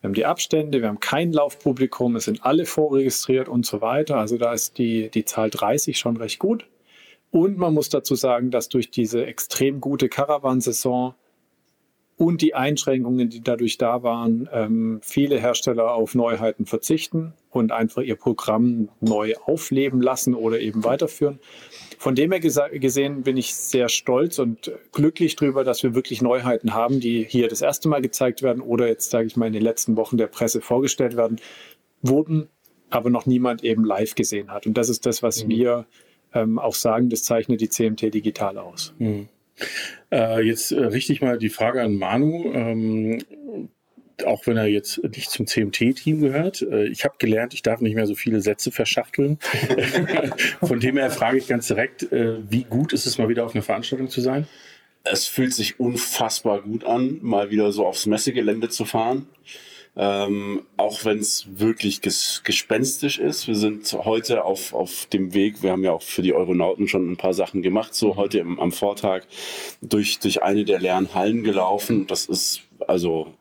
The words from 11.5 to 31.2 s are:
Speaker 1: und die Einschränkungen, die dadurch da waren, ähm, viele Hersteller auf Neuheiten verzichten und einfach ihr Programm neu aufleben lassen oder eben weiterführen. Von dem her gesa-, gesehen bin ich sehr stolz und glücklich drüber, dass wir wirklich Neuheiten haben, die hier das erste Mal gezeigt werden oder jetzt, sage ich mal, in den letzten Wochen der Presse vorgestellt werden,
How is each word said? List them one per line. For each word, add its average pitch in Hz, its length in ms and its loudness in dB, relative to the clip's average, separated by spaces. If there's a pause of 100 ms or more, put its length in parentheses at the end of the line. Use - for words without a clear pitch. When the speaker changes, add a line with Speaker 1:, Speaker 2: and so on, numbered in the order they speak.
Speaker 1:
und 165 240 2
die 156 120 4
Einschränkungen, 127 760 0
die 117 120 -12
dadurch 117 360 0
da 120 240 0
waren, 117 520 0
ähm, 113 500 0
viele 143 340 2
Hersteller 117 580 0
auf 113 200 0
Neuheiten 113 500 0
verzichten 160 680 -2 (160)
und 117 240 0
einfach 113 300 -2
ihr 113 120 -2
Programm 113 720 0 (140)
neu 110 320 2 (120)
aufleben 135 560 0
lassen 127 320 2
oder 113 280 0
eben 110 240 -2
weiterführen. 139 540 0 (580)
Von 131 180 0
dem 151 160 4
her 185 80 2
gesa-, 147 300 2
gesehen 139 540 0
bin 131 120 2
ich 127 180 -2
sehr 123 360 0
stolz 139 500 0
und 117 320 -2 (220)
glücklich 156 420 2
drüber, 135 300 2
dass 123 180 0
wir 123 100 2
wirklich 123 280 -2
Neuheiten 120 520 2
haben, 120 280 2
die 117 260 0
hier 120 220 2
das 110 120 -4
erste 143 280 0
Mal 143 120 2
gezeigt 127 400 0
werden 127 200 0
oder 120 260 2
jetzt, 113 220 0
sage 113 180 2
ich - 80 -6
mal, 113 120 2
in 110 60 -2
den 107 100 0
letzten 113 340 2
Wochen 113 180 0
der 113 120 2
Presse 117 340 -2
vorgestellt 123 560 0
werden, 113 240 0 (600)